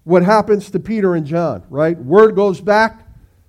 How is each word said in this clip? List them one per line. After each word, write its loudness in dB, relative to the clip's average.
what 2
happens 0
to -4
Peter -2
and -4
John, -6
right? -2
Word 4
goes -2
back -2